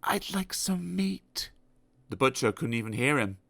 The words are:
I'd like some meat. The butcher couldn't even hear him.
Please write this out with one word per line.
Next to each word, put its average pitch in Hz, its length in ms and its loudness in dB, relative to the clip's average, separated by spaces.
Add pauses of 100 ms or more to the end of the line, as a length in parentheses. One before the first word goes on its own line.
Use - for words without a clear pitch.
I'd - 300 -2
like 185 180 -2
some 180 440 -2
meat. 190 540 -2 (600)
The 107 60 -4
butcher 120 360 4
couldn't 117 220 -4
even 113 180 -4
hear 127 260 4
him. 98 200 0 (120)